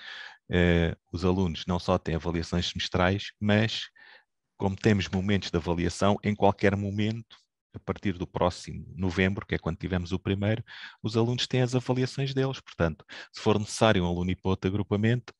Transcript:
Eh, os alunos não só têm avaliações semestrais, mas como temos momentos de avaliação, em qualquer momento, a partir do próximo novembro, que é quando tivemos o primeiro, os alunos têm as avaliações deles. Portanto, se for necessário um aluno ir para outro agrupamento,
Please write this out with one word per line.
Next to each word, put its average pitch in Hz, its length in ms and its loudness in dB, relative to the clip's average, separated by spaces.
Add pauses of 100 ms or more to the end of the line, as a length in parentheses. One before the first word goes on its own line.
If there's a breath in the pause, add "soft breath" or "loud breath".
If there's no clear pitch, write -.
(520 loud breath)
Eh, 85 420 4 (180)
os 87 120 -4
alunos 92 420 0
não 90 140 0
só 92 180 2
têm 80 160 -4
avaliações 85 540 -2
semestrais, - 720 0
mas 104 480 2 (680 loud breath)
como 98 200 -4
temos 104 320 4
momentos 98 420 0
de 90 60 0
avaliação, 87 680 0
em 104 120 0
qualquer 98 420 2
momento, 104 600 -4 (380)
a - 40 -12
partir 95 360 -6
do 87 120 -8
próximo 80 600 -4 (100)
novembro, 95 480 0
que - 100 -6
é 87 40 0
quando 82 180 -4
tivemos 87 340 -4
o 92 80 -2
primeiro, 101 460 -2 (380 loud breath)
os 110 120 -4
alunos 117 320 0
têm 127 140 0
as 127 140 0
avaliações 127 580 -2
deles. 131 260 -2
Portanto, - 460 -4 (260 loud breath)
se - 120 -18
for 104 160 4
necessário 104 440 4
um 87 40 2
aluno 87 240 0
ir 90 60 -2
para - 120 -6
outro 95 220 0
agrupamento, 104 680 -2